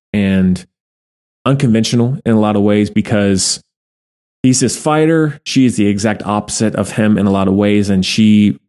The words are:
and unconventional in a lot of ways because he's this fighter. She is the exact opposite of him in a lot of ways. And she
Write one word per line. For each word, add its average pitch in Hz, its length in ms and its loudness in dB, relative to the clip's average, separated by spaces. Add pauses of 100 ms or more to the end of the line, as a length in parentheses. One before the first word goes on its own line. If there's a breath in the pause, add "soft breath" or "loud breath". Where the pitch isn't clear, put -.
(120)
and 95 540 0 (800)
unconventional 123 800 0
in 113 80 0
a 110 60 2
lot 107 180 0
of 101 40 2
ways 104 280 0
because 101 760 -2 (800)
he's 127 180 2
this 120 180 -2
fighter. 156 680 0
She 131 200 0
is 117 120 0
the 104 100 2
exact 101 360 -2
opposite 104 520 -4
of 104 160 -4
him 107 260 0
in 95 80 0
a 101 60 2
lot 98 160 0
of 95 60 2
ways. 101 360 2
And 95 160 0
she 107 640 2